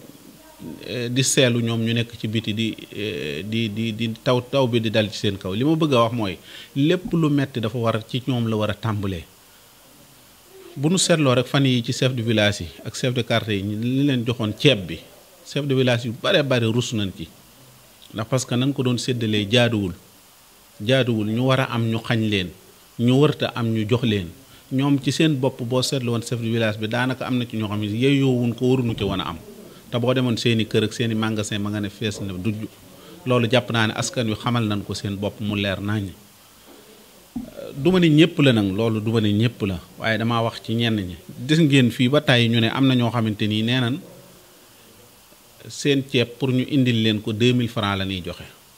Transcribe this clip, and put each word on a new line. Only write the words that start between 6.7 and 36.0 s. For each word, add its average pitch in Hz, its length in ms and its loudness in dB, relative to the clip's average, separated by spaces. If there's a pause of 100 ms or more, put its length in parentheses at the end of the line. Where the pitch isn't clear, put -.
lépp 165 380 0
lu 165 160 2
metti 139 300 0
dafa 110 200 -4
war 113 160 2
a 107 120 -4
ci 123 200 -6
ñoom 120 200 0
la 110 80 -2
war 107 140 0
a - 60 -4
tàmbalee. 101 500 -4 (1500)
Bu 143 120 0
nu 185 100 2
seetloo 156 340 4
rek 123 140 2
fan 139 180 2
yi 127 180 2
ci 131 80 -4
chef 131 220 0
de 120 80 -4
village 107 400 2
yi 82 60 -8 (180)
ak 107 100 -10
chef 127 160 -2
de 123 120 -2
quartier 110 340 0
yi, 95 60 -2 (180)
li 131 240 0
leen 127 180 2
joxoon 117 320 -2
ceeb 113 300 4
bi, 82 140 -10 (440)
chef 143 220 -6
de 135 80 0
village 123 320 2
yu 113 160 -4
bare 151 220 2
bare 127 220 0
rus 117 280 0
nañ 104 240 -2
ci. 85 100 -10 (840)
Ndax 107 160 -6
parce 131 160 -2
que - 80 -8
nañ 131 200 0
ko 135 100 -2
doon 123 160 0
séddalee 107 520 -2
jaaduwul, 113 420 2 (920)
jaaduwul, 117 460 2
ñu 113 160 0
war 131 140 2
a - 20 -2 (100)
am 117 160 0
ñu 113 80 0
xañ 117 220 0 (100)
leen, 95 200 0 (500)
ñu 120 200 4
wërta 143 360 2
am 113 180 0
ñu 110 160 0
jox 120 140 2
leen. 101 240 0 (440)
Ñoom 139 300 2
ci 139 100 0
seen 160 280 2
bopp 131 240 -2
boo 127 180 0
seetlu 123 300 -2
woon 117 100 -2
chef 117 180 -6
de 113 80 -4
village 113 300 0
bi, 107 100 -4
daanaka 123 380 -2
am 127 140 -2
na 120 80 -2
ci 113 100 -8
ñoo 107 120 -2
xam 104 100 -4
ne 107 80 -4
yeyoowuñ 123 640 2
ko, 123 160 -2
waruñu 123 260 2
ci 107 80 -4
woon 95 160 -2
a 76 100 -6
am. 82 80 -8 (520)
Te 123 80 -4
boo 120 160 0
demoon 127 240 0
seeni 113 300 0
kër 110 160 2
ak 104 100 -2
seeni 113 220 -2
magasin, 110 440 -2
ma 104 120 -4
nga 104 100 -4
ne 101 80 -4
fees 104 320 -6
na 98 120 -6
dujj. 104 340 -6 (580)
Loolu 123 240 2
jàpp 120 220 2
naa 113 160 2
ne 104 80 0
askan 113 340 -2
wi 107 60 -2
xamal 120 320 -2
nañ 104 180 -2
ko 104 80 -8
seen 101 220 -6
bopp 98 260 -6
mu 104 140 -2
leer 98 260 -2
nañ. 101 300 -4 (1700)